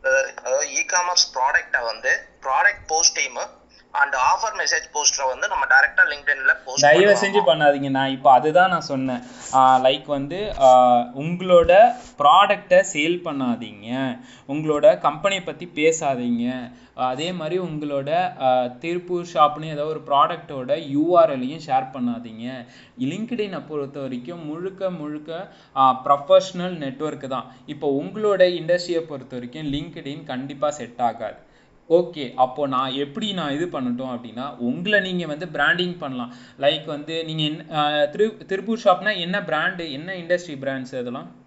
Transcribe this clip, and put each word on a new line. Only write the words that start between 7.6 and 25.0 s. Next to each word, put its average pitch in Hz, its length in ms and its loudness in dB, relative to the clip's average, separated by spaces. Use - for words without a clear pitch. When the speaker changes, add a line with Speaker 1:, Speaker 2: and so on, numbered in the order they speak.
Speaker 2:
நான் 135 200 0
இப்போ 135 220 4
அதுதான் 156 380 6
நான் 170 120 -2
சொன்னேன். 131 420 -6
ஆ, 131 260 6
like 135 260 2
வந்து, 147 540 -6
ஆ, 127 400 8
உங்களோட 175 920 6
ப்ராடக்டை 185 680 6
சேல் 165 300 -2
பண்ணாதீங்க, 120 960 -6
உங்களோட 151 520 2
கம்பெனியை 180 440 -2
பத்தி 175 320 -12
பேசாதீங்க. 127 1000 -2
அதே 131 380 -4
மாதிரி 170 280 -6
உங்களோட, 151 840 -4
ஆ, 127 240 2
திருப்பூர் 175 640 -6
ஷாப்னு 151 300 4
ஏதோ 151 220 -6
ஒரு 156 140 -6
ப்ராடக்டோட 147 880 0
யூ 156 300 2
ஆர் 160 120 6
எல்-ஐயும் 139 360 -6
ஷேர் 131 260 -2
பண்ணாதீங்க. 120 760 -8
LinkedIn-ஐ 196 600 -6
பொறுத்த 143 400 -8
வரைக்கும் 135 460 -10
முழுக்க 185 440 -8
முழுக்க, 160 580 -10